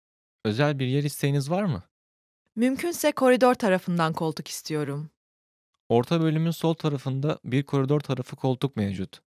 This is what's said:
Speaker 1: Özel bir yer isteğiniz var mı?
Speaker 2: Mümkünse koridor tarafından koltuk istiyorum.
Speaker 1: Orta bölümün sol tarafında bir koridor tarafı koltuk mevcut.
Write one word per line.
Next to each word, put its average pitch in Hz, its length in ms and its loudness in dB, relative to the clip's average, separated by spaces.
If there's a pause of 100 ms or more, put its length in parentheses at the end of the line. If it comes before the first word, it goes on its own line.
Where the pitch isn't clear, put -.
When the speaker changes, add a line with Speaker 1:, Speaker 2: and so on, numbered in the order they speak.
(460)
Speaker 1:
Özel 139 340 0
bir 127 80 0
yer 139 160 0
isteğiniz 143 460 0
var 185 140 0
mı? 151 200 -2 (720)
Speaker 2:
Mümkünse 277 560 0
koridor 254 440 4
tarafından 180 580 0
koltuk 156 340 -4
istiyorum. 151 600 -6 (800)
Speaker 1:
Orta 123 320 2
bölümün 160 300 2
sol 165 220 0
tarafında 143 680 -4
bir 139 200 0
koridor 139 360 0
tarafı - 360 -6
koltuk 131 400 -2
mevcut. 98 460 -4 (100)